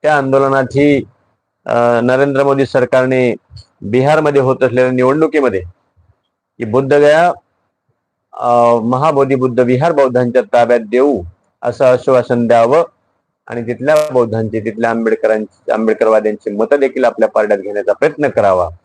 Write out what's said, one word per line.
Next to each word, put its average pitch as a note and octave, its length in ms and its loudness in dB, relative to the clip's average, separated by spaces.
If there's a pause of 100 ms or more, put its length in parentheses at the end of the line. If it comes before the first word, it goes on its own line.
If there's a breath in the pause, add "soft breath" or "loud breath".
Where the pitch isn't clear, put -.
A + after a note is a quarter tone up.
त्या D3+ 160 0
आंदोलनाची, C3+ 840 0 (600)
अ, A#2+ 380 2
नरेंद्र C3+ 400 0
मोदी C#3 220 2
सरकारने B2+ 680 0 (460 loud breath)
बिहारमध्ये C#3+ 600 0
होत B2+ 200 0
असलेल्या B2+ 300 0
निवडणुकीमध्ये C3 720 0 (960)
की A#2+ 80 -8
बुद्धगया, D3 680 2 (1000)
अ, A#2+ 460 2
महाबोधी C3+ 560 -2
बुद्ध B2+ 240 -2
विहार B2+ 320 0
बौद्धांच्या B2+ 500 0
ताब्यात A#2 380 2
देऊ A#2 440 0 (400)
असं A#2+ 220 -2
आश्वासन B2 640 2
द्यावं A#2+ 360 2 (640)
आणि A#2 140 -10
तिथल्या B2 340 -2 (180)
बौद्धांची, A2+ 460 -2
तिथल्या A2+ 300 -4
आंबेडकरांची, A2 840 -2
आंबेडकरवाद्यांची A2 760 0
मतं A2 260 -2
देखील C3 280 -2
आपल्या A2 260 0
पारड्यात G#2 300 -2
घेण्याचा G2+ 340 -4
प्रयत्न D3 360 -2
करावा. F#2+ 400 0 (160)